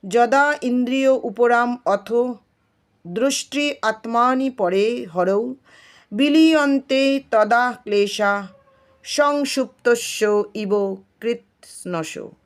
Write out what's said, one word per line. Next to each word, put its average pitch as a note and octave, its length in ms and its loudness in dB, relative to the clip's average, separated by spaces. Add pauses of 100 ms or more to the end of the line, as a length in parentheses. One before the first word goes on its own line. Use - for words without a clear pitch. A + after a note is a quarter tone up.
"যদা B3 540 2
ইন্দ্রিয় B3+ 480 0
উপরাম A#3+ 760 0
অথ G3 260 -2 (960)
দৃষ্টি C4+ 760 -2
আত্মানি A#3 680 0
পরে G#3+ 560 -2
হরৌ G3 480 -2 (580)
বিলীয়ন্তে C#4 1080 2 (100)
তদা A#3 520 2
ক্লেশা G3+ 680 0 (540)
সংসুপ্তস্য A#3+ 1400 0 (100)
ইব G3+ 420 -2 (240)
কৃৎস্নশ।" - 960 -8 (280)